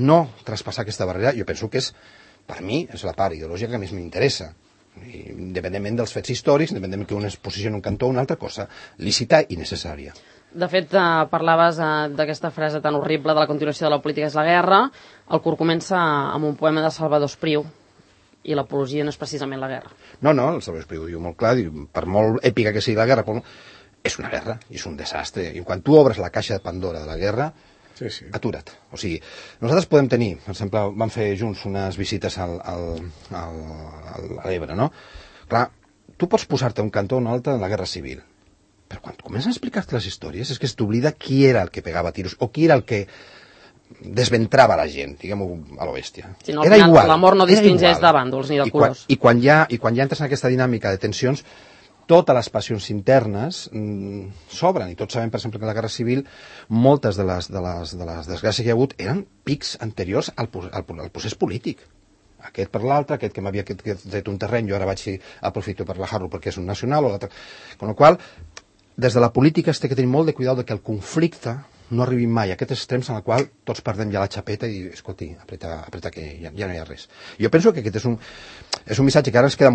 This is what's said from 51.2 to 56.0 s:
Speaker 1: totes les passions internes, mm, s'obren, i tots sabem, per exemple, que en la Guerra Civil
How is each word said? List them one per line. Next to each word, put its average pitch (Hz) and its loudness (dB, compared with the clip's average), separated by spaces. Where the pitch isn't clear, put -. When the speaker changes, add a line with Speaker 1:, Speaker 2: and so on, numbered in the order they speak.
Speaker 1:
totes 165 6
les 117 0
passions 107 -4
internes, 107 0
mm, 101 -8
s'obren, 165 -2
i 87 -12
tots - -8
sabem, 113 -2
per 113 -4
exemple, 110 -8
que 107 -6
en - -4
la - -4
Guerra 110 -4
Civil 127 -2